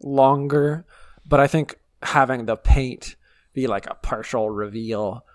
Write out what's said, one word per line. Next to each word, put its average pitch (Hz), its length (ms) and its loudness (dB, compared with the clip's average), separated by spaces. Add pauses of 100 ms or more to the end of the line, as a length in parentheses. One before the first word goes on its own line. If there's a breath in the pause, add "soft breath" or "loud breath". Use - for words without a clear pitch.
longer. 143 840 2 (400 soft breath)
But 147 140 2
I 139 80 6
think 151 300 -2 (260)
having 127 440 0
the 110 100 -2
paint - 580 2 (400)
be, 131 140 -2
like, 98 180 -6
a - 80 -10
partial 110 560 -4
reveal 104 760 -6 (100)